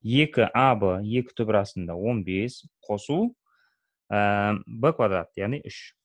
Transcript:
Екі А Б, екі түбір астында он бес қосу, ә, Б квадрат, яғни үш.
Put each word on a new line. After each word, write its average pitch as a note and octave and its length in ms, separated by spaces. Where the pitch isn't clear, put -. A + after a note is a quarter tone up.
Екі B2+ 520
А B2+ 220
Б, F#2+ 300
екі B2 320
түбір G#2+ 240
астында F#2 320
он G#2 320
бес F#2+ 380
қосу, D#3+ 540
ә, G#2 560
Б A2+ 280
квадрат, F#2+ 440
яғни A2+ 240
үш. - 320